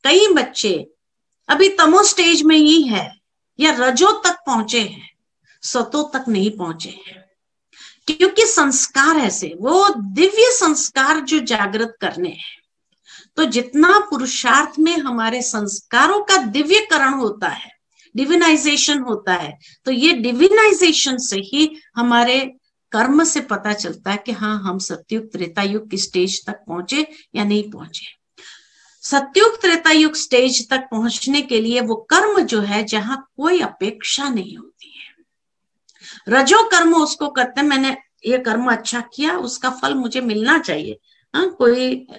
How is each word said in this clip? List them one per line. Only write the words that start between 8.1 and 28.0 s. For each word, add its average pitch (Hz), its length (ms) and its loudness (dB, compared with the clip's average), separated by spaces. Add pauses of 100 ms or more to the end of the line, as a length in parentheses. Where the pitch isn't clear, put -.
संस्कार 294 720 0
ऐसे, 185 400 -4
वो 349 320 2
दिव्य 359 600 2
संस्कार 311 680 0
जो 302 200 -2
जागृत 220 600 -4
करने 175 280 -6
हैं। - 300 -18 (760)
तो 311 100 0
जितना 285 540 4
पुरुषार्थ 269 800 -2
में 330 180 2
हमारे 240 440 -4
संस्कारों 247 840 0
का 381 140 4
दिव्यकरण 294 760 0
होता 208 340 -4
है, - 240 -10 (440)
divinization 294 840 2
होता 214 340 -4
है, 160 240 -6 (280)
तो 262 60 -2
ये 277 220 2
divinization 320 1040 2
से 208 220 -6
ही 302 400 -2 (160)
हमारे 240 600 0 (360)
कर्म 262 320 2
से 311 180 -2
पता 208 320 -4
चलता 185 380 -8
है 202 140 -4
कि 247 60 -6
हाँ, 214 300 -6
हम 190 180 -6
सतयुग 220 520 -10
त्रेता 190 300 -6
युग 208 280 -4
की 196 80 -6
stage 185 480 -4
तक 214 80 -10
पहुंचे 190 540 -6 (280)
या 214 80 -2
नहीं 208 280 -2
पहुंचे। - 480 -18 (800)